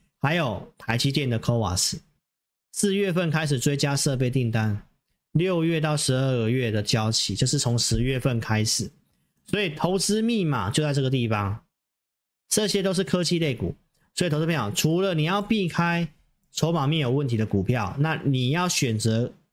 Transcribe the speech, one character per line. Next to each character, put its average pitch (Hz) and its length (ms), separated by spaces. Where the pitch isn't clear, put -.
还 143 140
有 127 420
台 117 220
积 139 140
电 135 180
的 113 100
coas， 107 600
四 196 220
月 196 180
份 170 160
开 156 160
始 143 140
追 143 180
加 139 180
设 135 220
备 127 100
订 123 220
单， 107 320
六 175 320
月 165 160
到 151 160
十 135 200
二 131 200
个 113 140
月 123 220
的 107 100
交 110 300
期， 101 240
就 131 100
是 143 140
从 120 180
十 - 240
月 131 180
份 123 200
开 107 260
始， - 240
所 202 160
以 185 80
投 175 300
资 208 240
密 226 200
码 120 280
就 151 100
在 147 100
这 143 80
个 131 120
地 123 160
方， 104 360
这 214 180
些 196 140
都 190 100
是 185 120
科 180 200
技 175 140
类 156 160
股。 - 220
所 180 100
以 170 40
投 151 100
资 160 80
朋 165 80
友， 107 160
除 156 280
了 190 140
你 156 100
要 190 180
避 202 280
开 170 420
筹 156 200
码 147 160
面 160 120
有 123 120
问 139 160
题 120 100
的 107 80
股 101 160
票， 107 380
那 156 160
你 127 240
要 175 180
选 117 300
择 113 340